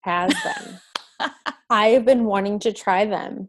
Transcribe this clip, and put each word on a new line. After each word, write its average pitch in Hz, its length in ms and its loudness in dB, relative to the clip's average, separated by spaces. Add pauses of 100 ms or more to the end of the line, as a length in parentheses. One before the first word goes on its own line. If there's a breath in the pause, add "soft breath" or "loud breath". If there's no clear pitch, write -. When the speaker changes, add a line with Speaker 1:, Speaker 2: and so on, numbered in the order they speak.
Speaker 1:
has 180 300 0 (120)
them. - 360 -8 (400)
Speaker 2:
<laughs> - 500 -8
Speaker 1:
I 214 200 4
have 233 160 4
been 240 200 4
wanting 202 340 -2
to 208 140 -2
try 196 320 0
them, 196 440 -8